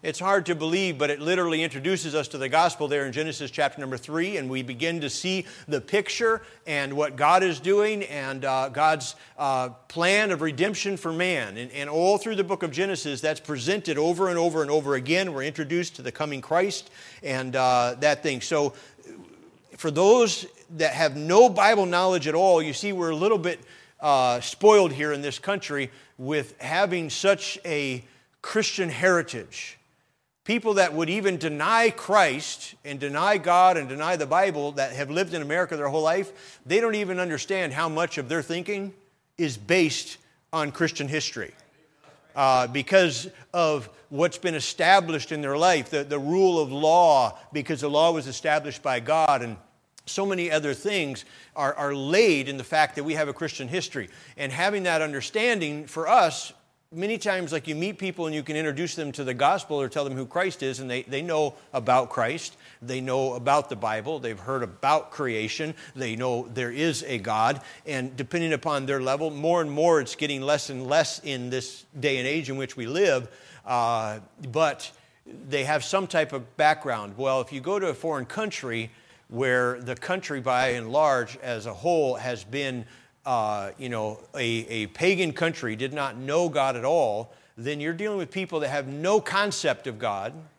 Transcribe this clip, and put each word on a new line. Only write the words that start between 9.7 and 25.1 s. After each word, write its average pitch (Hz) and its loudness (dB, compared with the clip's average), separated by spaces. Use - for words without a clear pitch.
plan 190 2
of 156 -2
redemption 180 -2
for 165 -6
man. 156 -2
And, 123 -10
and 143 -6
all 175 4
through 220 -4
the 196 0
book 185 -4
of 165 -4
Genesis, 151 -4
that's 156 0
presented 151 -4
over 175 0
and 175 0
over 165 0
and 143 0
over 143 2
again. 165 0
We're 135 -4
introduced 160 -4
to - -16
the 127 -6
coming 143 -6
Christ 185 0
and, 131 -4
uh, 127 4
that 147 4
thing. 135 -2
So 147 0
for 165 -2
those 190 6
that 156 0
have 147 0
no 175 8
Bible 208 6
knowledge 175 2
at 151 0
all, 175 6
you 156 -2
see 202 -4
we're 175 0
a 160 0
little 202 2
bit, 165 -2
uh, 127 4
spoiled 202 6
here 147 -2